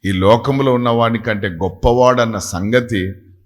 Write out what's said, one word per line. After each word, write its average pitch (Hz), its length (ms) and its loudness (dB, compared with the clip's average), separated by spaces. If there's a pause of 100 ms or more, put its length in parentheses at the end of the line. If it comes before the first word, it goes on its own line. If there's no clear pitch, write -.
ఈ 98 60 -2
లోకంలో 120 600 2
ఉన్నవాడి 117 460 0
కంటే 107 280 -4
గొప్పవాడన్న 117 880 0
సంగతి 101 760 -2 (340)